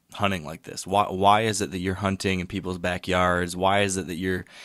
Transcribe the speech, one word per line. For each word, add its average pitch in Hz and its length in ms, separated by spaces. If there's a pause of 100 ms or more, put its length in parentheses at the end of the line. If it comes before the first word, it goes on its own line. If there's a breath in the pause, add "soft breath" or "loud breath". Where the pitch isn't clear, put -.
(140)
hunting 98 300
like 78 180
this? - 240
Why, 98 240
why 101 320
is 107 180
it 80 120
that 92 60
you're 92 160
hunting 95 460
in 87 60
people's 92 320
backyards? 90 800
Why 95 240
is 95 180
it 87 80
that 87 100
you're 92 300 (180 loud breath)